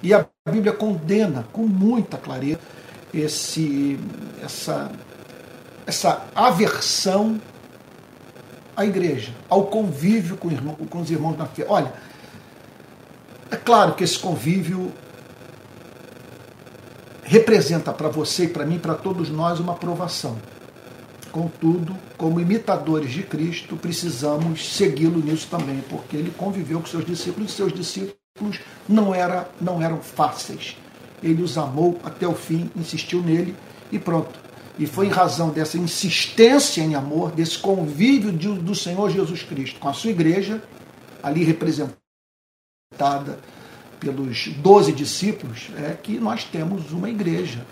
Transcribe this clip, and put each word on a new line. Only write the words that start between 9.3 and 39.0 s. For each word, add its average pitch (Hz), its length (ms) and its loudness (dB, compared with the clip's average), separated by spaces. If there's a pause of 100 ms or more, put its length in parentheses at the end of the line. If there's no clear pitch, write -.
ao 196 160 6
convívio 190 720 2
com 175 100 -6
o 165 40 0
irmão, 147 240 -4
com 165 260 -10
os 160 100 -4
irmãos 156 260 -2
na 156 80 -6
fé. - 220 -6
Olha, 175 240 2 (1600)
É 226 60 -6
claro 208 360 8
que 185 100 0
esse - 140 0
convívio 175 720 0 (2250)
representa 170 680 6
pra 151 160 -2
você 151 380 0
e - 20 0
pra 151 180 -4
mim, 170 140 0
pra 165 160 0
todos 175 340 -4
nós, 160 300 0
uma 175 160 -2
provação. 170 640 -6 (960)
Contudo, 165 640 0 (220)
como 165 220 0
imitadores 160 720 0
de 170 120 -6
Cristo, 165 520 -6
precisamos 160 1000 -4
segui-lo 165 440 4
nisso 156 300 -2
também, 139 400 -4
porque - 280 -8
ele 165 140 -4
conviveu 170 480 -4
com 165 80 -8
seus 160 180 -6
discípulos 175 460 -6
e - 40 -10
seus 190 180 0
discípulos 196 840 -8 (280)
não 202 260 4
era, 180 360 0 (100)
não 175 220 -2
eram 160 200 -2
fáceis. - 760 -4 (440)
Ele 165 200 2
os 175 160 -2
amou 151 460 2
até - 240 -4
o 170 60 2
fim, 165 420 -2
insistiu 170 460 -4
nele 170 340 2 (360)
e 208 80 -2
pronto. 165 400 -2 (400)
E 151 60 0
foi 190 220 0
em - 20 0
razão 165 400 2
dessa 151 280 -2
insistência 220 1040 4
em 156 140 2
amor, 151 360 -2
desse 160 260 0
convívio 196 720 2
de, 175 220 -2
do 180 200 -2
Senhor 185 360 0